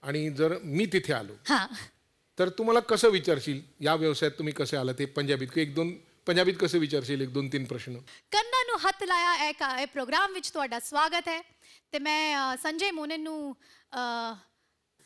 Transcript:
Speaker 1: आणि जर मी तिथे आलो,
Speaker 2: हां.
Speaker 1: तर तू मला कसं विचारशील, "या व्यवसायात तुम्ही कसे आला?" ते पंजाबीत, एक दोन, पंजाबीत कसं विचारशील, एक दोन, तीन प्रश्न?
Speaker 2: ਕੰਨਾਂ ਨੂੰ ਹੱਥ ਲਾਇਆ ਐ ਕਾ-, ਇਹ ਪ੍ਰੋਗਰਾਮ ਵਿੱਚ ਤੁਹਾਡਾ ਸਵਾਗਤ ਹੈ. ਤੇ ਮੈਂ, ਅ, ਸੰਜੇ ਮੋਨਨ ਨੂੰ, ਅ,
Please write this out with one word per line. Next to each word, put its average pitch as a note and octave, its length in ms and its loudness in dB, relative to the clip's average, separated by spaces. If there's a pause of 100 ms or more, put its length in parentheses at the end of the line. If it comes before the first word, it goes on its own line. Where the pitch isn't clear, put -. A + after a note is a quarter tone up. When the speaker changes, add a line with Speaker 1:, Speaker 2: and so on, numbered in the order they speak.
Speaker 1:
आणि D3+ 280 -2
जर D#3+ 320 2
मी E3+ 240 2
तिथे F3+ 260 0
आलो, G#2+ 200 -4 (160)
Speaker 2:
हां. A3 180 2 (720)
Speaker 1:
तर F3+ 100 4
तू F#3 140 -4
मला A3+ 180 6
कसं A3+ 280 4
विचारशील, D3+ 520 2 (200)
"या D3 140 4
व्यवसायात D#3 380 2
तुम्ही D3+ 220 -4
कसे D3 220 -2
आला?" B2+ 160 0
ते C#3 120 -2
पंजाबीत, C#3 520 0
एक D3+ 180 0
दोन, E3 180 0 (340)
पंजाबीत F3+ 340 4
कसं F3 180 2
विचारशील, C#3 420 0
एक B2+ 120 -4
दोन, C#3 160 -2
तीन C3+ 160 -2
प्रश्न? B2 300 -8 (380)
Speaker 2:
ਕੰਨਾਂ A#4+ 340 2
ਨੂੰ G#4+ 220 0
ਹੱਥ G4 140 -2
ਲਾਇਆ F4 300 2
ਐ D4+ 200 0
ਕਾ-, C4+ 260 -4
ਇਹ C#4 80 -2
ਪ੍ਰੋਗਰਾਮ C#4+ 460 -2
ਵਿੱਚ F#4 180 -8
ਤੁਹਾਡਾ B3+ 280 -4
ਸਵਾਗਤ D#4+ 500 0
ਹੈ. E4 160 -6 (480)
ਤੇ D4 60 -4
ਮੈਂ, D4 560 0
ਅ, - 80 -4
ਸੰਜੇ E4 280 -2
ਮੋਨਨ D#4 300 -6
ਨੂੰ, D#4 360 -8 (360)
ਅ, A#3 420 -4 (720)